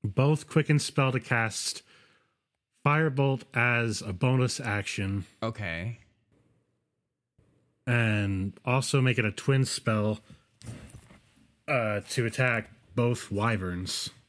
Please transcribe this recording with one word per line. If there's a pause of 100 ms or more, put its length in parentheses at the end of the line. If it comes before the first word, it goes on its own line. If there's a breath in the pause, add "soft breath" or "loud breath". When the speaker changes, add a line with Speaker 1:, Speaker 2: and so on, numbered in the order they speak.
Speaker 1:
both
quicken
spell
to
cast (1040 soft breath)
Firebolt (120)
as
a
bonus
action. (160)
Speaker 2:
Okay. (1900)
Speaker 1:
And (120)
also
make
it
a
twin
spell, (1500 loud breath)
uh, (100)
to
attack (240)
both
wyverns. (180)